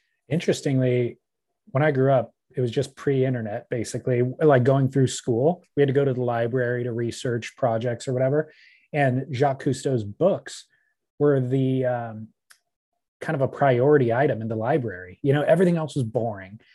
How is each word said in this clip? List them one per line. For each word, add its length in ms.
Interestingly, 880
when 120
I 80
grew 200
up, 220
it 80
was 80
just 260
pre-internet, 720
basically, 540
like, 220
going 260
through 180
school. 560
We 60
had 60
to 60
go 100
to 100
the 80
library 600
to 80
research 640
projects 520
or 60
whatever. 380
And 380
Jacques 320
Cousteau's 400
books 600
were 220
the, 460
um, 420
kind 140
of 60
a 60
priority 640
item 300
in 60
the 80
library. 640
You 100
know, 120
everything 340
else 180
was 80
boring. 560